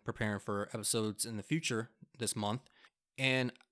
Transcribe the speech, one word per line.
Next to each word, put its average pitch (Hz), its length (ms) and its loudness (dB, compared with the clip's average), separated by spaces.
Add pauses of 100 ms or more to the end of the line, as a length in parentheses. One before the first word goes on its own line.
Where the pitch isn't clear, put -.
preparing 107 360 0
for 101 320 -2
episodes 110 540 0
in 113 100 -4
the 101 80 -4
future 120 460 0 (300)
this 113 160 0
month. 107 260 0 (560)
And, 131 340 4 (200)